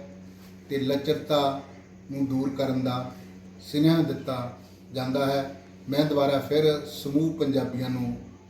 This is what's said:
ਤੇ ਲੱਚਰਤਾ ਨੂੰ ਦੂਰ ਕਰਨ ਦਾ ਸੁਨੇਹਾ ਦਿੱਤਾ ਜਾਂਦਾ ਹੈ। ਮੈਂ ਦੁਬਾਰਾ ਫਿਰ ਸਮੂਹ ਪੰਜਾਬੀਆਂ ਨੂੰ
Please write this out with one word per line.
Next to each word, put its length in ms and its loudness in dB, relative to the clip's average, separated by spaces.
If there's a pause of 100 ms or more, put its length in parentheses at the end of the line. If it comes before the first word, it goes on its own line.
(680)
ਤੇ 100 -2
ਲੱਚਰਤਾ 600 0 (720)
ਨੂੰ 160 -2
ਦੂਰ 300 0
ਕਰਨ 280 0
ਦਾ 280 -2 (500)
ਸੁਨੇਹਾ 400 4
ਦਿੱਤਾ 340 -2 (560)
ਜਾਂਦਾ 340 0
ਹੈ। 360 -2 (260)
ਮੈਂ 160 4
ਦੁਬਾਰਾ 360 4
ਫਿਰ 280 2 (240)
ਸਮੂਹ 460 -4
ਪੰਜਾਬੀਆਂ 520 0
ਨੂੰ 260 -2 (340)